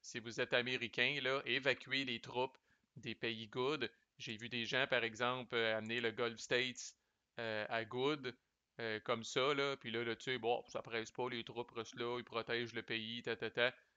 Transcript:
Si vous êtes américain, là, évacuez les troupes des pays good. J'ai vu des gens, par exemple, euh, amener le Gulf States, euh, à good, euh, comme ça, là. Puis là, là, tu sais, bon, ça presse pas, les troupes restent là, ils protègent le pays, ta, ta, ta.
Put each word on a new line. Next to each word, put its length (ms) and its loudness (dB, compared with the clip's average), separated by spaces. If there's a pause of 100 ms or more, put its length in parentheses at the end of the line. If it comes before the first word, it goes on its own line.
Si 180 -8
vous 220 -6
êtes 140 2
américain, 680 2
là, 220 2
évacuez 640 2
les 140 -2
troupes 360 -2 (400)
des 180 -6
pays 340 -2
good. 420 0 (280)
J'ai 200 -6
vu 100 -8
des 160 0
gens, 220 2
par 180 4
exemple, 500 0
euh, 220 4
amener 240 0
le 100 4
Gulf 300 -2
States, 540 0 (440)
euh, 300 -2
à 160 0
good, 500 0 (460)
euh, 200 -2
comme 240 0
ça, 280 4
là. 240 2
Puis 140 -8
là, 140 0
là, 120 0
tu 80 -14
sais, 140 0
bon, 300 2
ça 120 -4
presse 300 -4
pas, 180 -2
les 160 -4
troupes 280 -8
restent 240 -8
là, 220 -2
ils 60 -8
protègent 480 -2
le 100 -4
pays, 400 -4
ta, 140 -2
ta, 140 -2
ta. 240 4 (220)